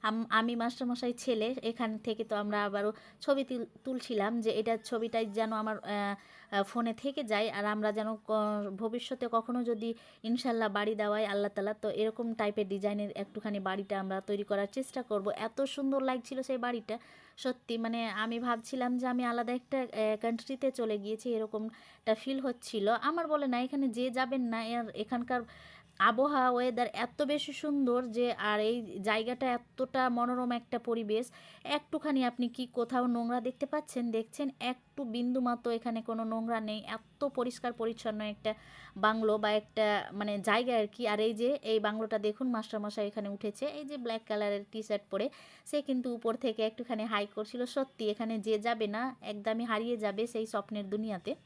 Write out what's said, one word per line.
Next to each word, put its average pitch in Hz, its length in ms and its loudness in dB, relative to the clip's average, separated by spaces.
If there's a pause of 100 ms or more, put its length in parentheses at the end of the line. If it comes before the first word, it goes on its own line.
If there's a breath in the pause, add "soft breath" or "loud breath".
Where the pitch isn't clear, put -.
আম-, 226 280 0
আমি, 233 260 4
মাস্টারমশাই, 247 560 -2
ছেলে 240 500 0
এখান 226 360 -2
থেকে 220 260 -4
তো 214 120 -2
আমরা 208 280 0
আবারও 202 280 0 (280 loud breath)
ছবি 277 240 2
তুল-, 247 200 -4 (200)
তুলছিলাম 233 560 0
যে 220 100 2
এটা 220 340 0
ছবিটাই 226 420 -2
যেন 220 260 -2
আমার, 214 260 -2
আহ, 202 760 -6
আহ, 196 80 4
ফোনে 226 320 0
থেকে 277 300 -4
যায়। 214 260 2
আর 202 140 -2
আমরা 214 280 2
যেন 214 220 -2
ক-, 208 600 0
ভবিষ্যতে 240 560 -4
কখনো 233 320 2
যদি 226 300 0 (280 loud breath)
ইনশাল্লাহ 233 460 2
বাড়ি 208 260 2
দেওয়ায় 208 320 2
আল্লাহ 202 280 0
তালা, 208 200 0
তো 214 160 -2
এরকম 220 440 0
টাইপের 208 340 0
ডিজাইনের 202 480 -2
একটুখানি 202 440 -4
বাড়িটা 196 400 -2
আমরা 190 200 -2
তৈরি 202 240 -2
করার 202 280 2
চেষ্টা 262 300 -4
করব। 208 280 0
এত 226 320 -2
সুন্দর 269 400 0
লাগছিল 262 400 -2
সেই 262 160 -2
বাড়িটা, 240 400 -2 (380 loud breath)
সত্যি 247 420 -4
মানে 226 280 0
আমি 220 340 -2
ভাবছিলাম 247 580 0
যে 247 80 0
আমি 247 180 2
আলাদা 233 280 0
একটা, 254 280 -2
আহ, 254 60 -2 (340)
কান্ট্রিতে 240 500 0
চলে 220 280 0
গিয়েছি, 214 360 -2
এরকমটা 220 800 -2
ফিল 262 260 -2
হচ্ছিল। 240 480 -2
আমার 302 400 2
বলে 294 180 2
না, 247 140 2
এখানে 269 280 0
যে 247 220 0
যাবেন 262 300 0
না, 226 260 -2
এর, 233 280 -2
এখানকার 247 460 0 (580 loud breath)
আবহাওয়া, 254 520 6
ওয়েদার 247 420 2
এত 233 300 -2
বেশি 294 300 0
সুন্দর 269 540 2
যে, 240 260 2
আর 214 280 2
এই 220 420 0
জায়গাটা 226 440 2
এতটা 254 600 0
মনোরম 247 440 2
একটা 240 260 -2
পরিবেশ, 226 520 0 (340 loud breath)
একটুখানি 294 600 0
আপনি 240 240 0
কি 247 240 -6
কোথাও 247 340 2
নোংরা 240 340 2
দেখতে 254 260 -4
পাচ্ছেন? 277 440 -2
দেখছেন 226 380 -2 (120)
একটু 254 440 -6
বিন্দু 240 360 0
মাত্র 240 300 0
এখানে 226 320 -2
কোনো 226 220 -4
নোংরা 226 360 0
নেই, 214 260 -6
এত 220 420 -4
পরিষ্কার 247 440 -2
পরিচ্ছন্ন 226 480 -2
একটা 214 340 -4 (420 loud breath)
বাংলো 214 420 4
বা 208 140 2
একটা 214 600 2
মানে 208 260 -2
জায়গা 226 400 4
আর 214 140 4
কি। 240 160 -2
আর 208 120 2
এই 220 140 4
যে 240 280 2
এই 220 180 4
বাংলোটা 214 380 0
দেখুন, 214 320 0
মাস্টারমশাই 214 560 -2
এখানে 208 220 -4
উঠেছে 208 380 -4
এই 302 180 -6
যে 285 120 -8
ব্ল্যাক 226 300 -4
কালারের 208 460 0
টি 220 100 -4
শার্ট 208 280 -2
পরে, 202 180 0 (360 loud breath)
সে 294 180 0
কিন্তু 254 320 0
উপর 226 200 0
থেকে 226 280 0
একটুখানি 220 420 -2
হাই 214 300 0
করছিল। 226 320 -2
সত্যি 240 440 -2
এখানে 220 280 -2
যে 214 200 2
যাবে 220 280 0
না 233 360 -2
একদমই 220 420 -2
হারিয়ে 233 320 0
যাবে 208 300 0
সেই 226 200 -4
স্বপ্নের 202 440 -4
দুনিয়াতে। 214 440 -2 (120)